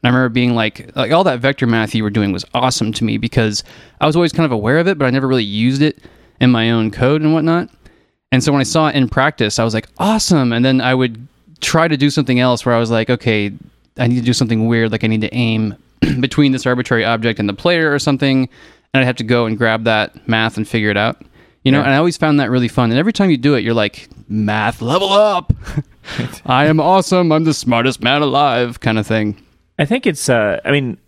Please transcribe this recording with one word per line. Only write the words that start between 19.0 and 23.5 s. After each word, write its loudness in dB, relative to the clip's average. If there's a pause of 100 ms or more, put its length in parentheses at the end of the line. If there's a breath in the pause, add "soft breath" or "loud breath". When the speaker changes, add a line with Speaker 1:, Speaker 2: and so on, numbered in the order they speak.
Speaker 1:
I'd 2
have 0
to -6
go 0
and -4
grab 0
that -2
math 0
and -4
figure 0
it 0
out. -2 (420 soft breath)
You 2
know, 4
Speaker 2:
Yeah. 0
Speaker 1:
and 2
I 2
always 0
found 2
that 0
really 0
fun. 0
And 2
every 0
time 2
you 2
do 2